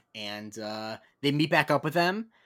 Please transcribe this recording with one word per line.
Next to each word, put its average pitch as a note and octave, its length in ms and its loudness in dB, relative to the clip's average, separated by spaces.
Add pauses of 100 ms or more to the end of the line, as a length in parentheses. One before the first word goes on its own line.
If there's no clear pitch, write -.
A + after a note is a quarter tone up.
(160)
and, G#2 420 -10
uh, A2 400 -8 (240)
they C#3+ 100 2
meet D3+ 200 2
back D#3 180 4
up D3 140 2
with D#3 100 -2
them, F#3 380 0 (140)